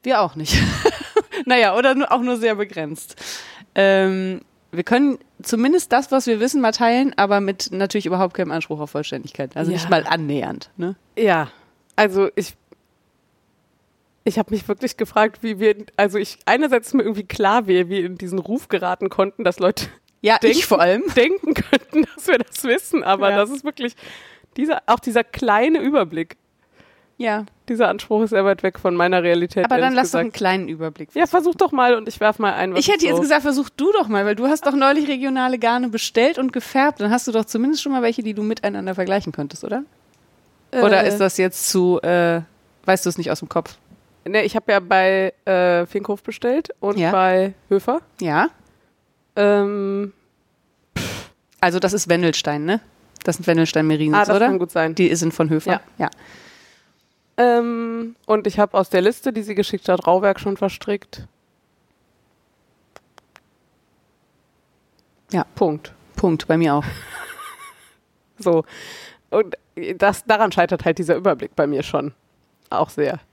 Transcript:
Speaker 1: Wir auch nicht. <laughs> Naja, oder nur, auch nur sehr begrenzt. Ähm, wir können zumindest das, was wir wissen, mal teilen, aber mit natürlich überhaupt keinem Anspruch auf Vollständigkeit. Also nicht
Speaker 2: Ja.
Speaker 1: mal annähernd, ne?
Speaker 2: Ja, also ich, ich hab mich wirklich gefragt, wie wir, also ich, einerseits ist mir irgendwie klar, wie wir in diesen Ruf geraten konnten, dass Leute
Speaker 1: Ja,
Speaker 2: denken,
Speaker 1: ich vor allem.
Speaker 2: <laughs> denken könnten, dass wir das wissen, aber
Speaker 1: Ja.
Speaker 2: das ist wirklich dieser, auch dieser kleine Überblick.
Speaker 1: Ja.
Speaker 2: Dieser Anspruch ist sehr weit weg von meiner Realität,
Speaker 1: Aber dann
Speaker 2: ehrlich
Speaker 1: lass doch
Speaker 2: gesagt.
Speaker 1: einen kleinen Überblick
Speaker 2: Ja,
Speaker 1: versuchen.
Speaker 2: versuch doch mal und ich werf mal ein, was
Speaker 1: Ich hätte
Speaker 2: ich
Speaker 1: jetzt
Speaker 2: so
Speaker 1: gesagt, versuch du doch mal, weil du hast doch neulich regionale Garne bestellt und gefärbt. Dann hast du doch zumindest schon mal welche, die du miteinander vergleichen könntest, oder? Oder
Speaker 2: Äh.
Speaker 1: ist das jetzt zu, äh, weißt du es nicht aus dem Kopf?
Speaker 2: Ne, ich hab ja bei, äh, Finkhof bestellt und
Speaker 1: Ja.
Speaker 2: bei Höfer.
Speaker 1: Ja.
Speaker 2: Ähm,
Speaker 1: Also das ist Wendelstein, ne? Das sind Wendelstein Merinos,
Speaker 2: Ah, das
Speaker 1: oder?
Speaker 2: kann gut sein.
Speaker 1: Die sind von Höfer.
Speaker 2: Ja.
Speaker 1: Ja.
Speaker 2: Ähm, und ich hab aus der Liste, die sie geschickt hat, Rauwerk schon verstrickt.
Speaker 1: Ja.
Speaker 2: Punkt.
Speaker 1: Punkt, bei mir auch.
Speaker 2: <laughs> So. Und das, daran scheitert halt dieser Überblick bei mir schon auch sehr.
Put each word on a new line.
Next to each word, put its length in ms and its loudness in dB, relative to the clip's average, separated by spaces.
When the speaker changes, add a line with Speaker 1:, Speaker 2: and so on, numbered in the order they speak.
Speaker 1:
Wir 180 2
auch 140 0
nicht. 220 -2
<laughs> 60 -4
Naja, 300 4
oder 200 4
nur, 160 0
auch 100 2
nur 160 -2
sehr 180 0
begrenzt. 600 -8
Ähm, 640 2
wir 120 -4
können 340 2
zumindest 500 0
das, 200 2
was 140 2
wir 140 0
wissen, 220 0
mal 100 2
teilen, 460 2
aber 240 2
mit 300 -4
natürlich 340 -2
überhaupt 300 0
keinem 160 -4
Anspruch 280 -6
auf 120 -10
Vollständigkeit. 680 -8
Also 140 -2
nicht 120 -4
Speaker 2:
Ja. 60 -8
Speaker 1:
mal 180 2
annähernd, 720 -4
ne? 180 -6
Speaker 2:
Ja, 320 2
also 380 2
ich, 180 -4
ich 160 -2
hab 120 -4
mich 180 -6
wirklich 260 -6
gefragt, 460 0
wie 180 -6
wir, 160 4
also 200 0
ich, 280 -6
einerseits 440 2
ist 40 -4
mir 100 2
irgendwie 220 -4
klar, 420 0
wie 220 2
wir 160 -2
in 120 -10
diesen 220 -6
Ruf 300 -6
geraten 400 -2
konnten, 340 -2
dass 160 2
Leute 280 0
Speaker 1:
Ja, 160 4
Speaker 2:
denken, 200 4
Speaker 1:
ich 80 2
vor 140 2
allem. 300 4
Speaker 2:
<laughs> 60 -6
denken 400 2
könnten, 600 0
dass 120 -8
wir 100 4
das 260 -6
wissen, 400 -2
aber 280 2
Speaker 1:
Ja. 60 2
Speaker 2:
das 120 0
ist 160 -12
wirklich 300 -6
dieser, 300 -2
auch 140 2
dieser 260 -2
kleine 540 2
Überblick. 580 -2
Speaker 1:
Ja. 280 -2
Speaker 2:
Dieser 200 2
Anspruch 340 0
ist 80 -2
sehr 120 2
weit 200 0
weg 160 -2
von 160 0
meiner 280 2
Realität, 420 0
Speaker 1:
Aber 100 0
dann 80 2
Speaker 2:
ehrlich 120 0
Speaker 1:
lass 120 2
doch 120 -2
Speaker 2:
gesagt. 40 0
Speaker 1:
einen 100 -4
kleinen 340 -2
Überblick 460 -10
Speaker 2:
Ja, 140 2
Speaker 1:
versuchen. 20 -12
Speaker 2:
versuch 20 -4
doch 160 2
mal 220 4
und 160 -2
ich 100 -14
werf 200 2
mal 140 0
ein, 200 -2
was 60 2
Speaker 1:
Ich 80 0
hätte 100 4
Speaker 2:
ich 60 0
Speaker 1:
jetzt 140 2
Speaker 2:
so 40 2
Speaker 1:
gesagt, 220 2
versuch 260 -2
du 240 0
doch 160 2
mal, 160 0
weil 100 0
du 120 -2
hast 180 0
doch 100 2
neulich 320 2
regionale 520 -2
Garne 300 0
bestellt 500 0
und 120 -2
gefärbt. 480 0
Dann 120 0
hast 160 0
du 40 -4
doch 140 0
zumindest 380 -2
schon 100 -4
mal 80 0
welche, 220 -2
die 100 -6
du 100 -6
miteinander 520 -4
vergleichen 360 -2
könntest, 320 -10
oder? 200 -6
Oder 300 4
Speaker 2:
Äh. 40 2
Speaker 1:
ist 120 0
das 180 2
jetzt 320 -2
zu, 320 2
äh, 400 0
weißt 200 0
du 40 0
es 80 -6
nicht 140 -6
aus 80 -4
dem 80 -12
Kopf? 300 -6
Speaker 2:
Ne, 180 2
ich 140 -2
hab 100 -4
ja 140 4
bei, 520 2
äh, 400 2
Finkhof 380 -6
bestellt 460 -2
und 160 -2
Speaker 1:
Ja. 140 2
Speaker 2:
bei 420 4
Höfer. 320 0
Speaker 1:
Ja. 300 0
Speaker 2:
Ähm, 720 0
Speaker 1:
Also 180 0
das 140 0
ist 160 -4
Wendelstein, 560 0
ne? 160 -2
Das 140 -2
sind 100 -12
Wendelstein 400 2
Merinos, 320 2
Speaker 2:
Ah, 60 4
das 100 2
Speaker 1:
oder? 120 4
Speaker 2:
kann 120 0
gut 120 -4
sein. 240 -2
Speaker 1:
Die 200 2
sind 180 -2
von 160 0
Höfer. 240 -2
Speaker 2:
Ja. 80 -4
Speaker 1:
Ja. 120 -4
Speaker 2:
Ähm, 800 0
und 180 2
ich 140 -2
hab 160 2
aus 160 2
der 100 4
Liste, 320 -2
die 80 -6
sie 140 -8
geschickt 340 -4
hat, 160 0
Rauwerk 340 2
schon 160 -4
verstrickt. 720 -6
Speaker 1:
Ja. 120 -2
Speaker 2:
Punkt. 380 -2
Speaker 1:
Punkt, 320 0
bei 100 2
mir 180 2
auch. 140 -2
Speaker 2:
<laughs> 40 -10
So. 260 0
Und 260 0
das, 280 0
daran 260 2
scheitert 340 0
halt 120 2
dieser 180 0
Überblick 400 -2
bei 100 2
mir 180 -2
schon 280 -4
auch 200 -2
sehr. 300 -4